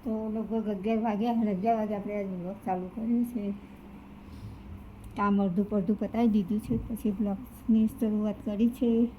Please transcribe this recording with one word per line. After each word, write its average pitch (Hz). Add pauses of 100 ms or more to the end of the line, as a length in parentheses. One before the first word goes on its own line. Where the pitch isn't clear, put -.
તો 233 (220)
લગભગ 220
અગિયાર 220
વાગ્યા, 226
અગિયાર 220
વાગે 214
આપણે 202
આજે 196
બ્લોગ 185
ચાલુ 185
કર્યો 233 (100)
છે. 202 (1700)
કામ 202 (100)
અડધું 196
પડધું 208
પતાવી 220
દીધું 208
છે, 247 (140)
પછી 214
બ્લોગની 220 (100)
શરૂઆત 214
કરી 220
છે. 240 (300)